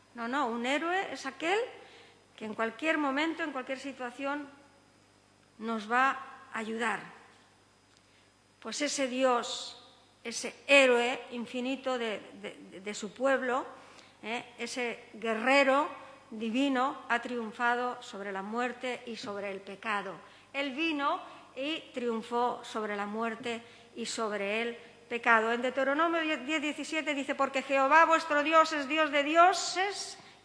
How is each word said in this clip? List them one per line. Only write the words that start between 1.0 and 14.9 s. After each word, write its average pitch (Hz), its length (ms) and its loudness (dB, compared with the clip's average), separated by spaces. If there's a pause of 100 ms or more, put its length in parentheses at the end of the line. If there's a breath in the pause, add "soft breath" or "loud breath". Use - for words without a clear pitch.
es 269 140 -10
aquel 330 340 0 (760 loud breath)
que 220 100 -10
en 214 100 -8
cualquier 262 420 0
momento, 302 460 0
en 302 80 -4
cualquier 262 280 -6
situación, 277 720 -6 (1080)
nos 220 320 -6
va 254 260 4 (340)
a 220 60 -8
ayudar. 220 420 -2 (1600 soft breath)
Pues 226 220 -8
ese 277 260 0
Dios, 247 800 0 (380)
ese - 420 -8
héroe 262 680 6
infinito 254 680 -4
de, 220 200 -4 (220)
de, 196 400 -14
de 208 140 -8
su 196 180 -10
pueblo, 254 540 0 (560 loud breath)
¿eh? 233 340 -8
Ese 233 560 -6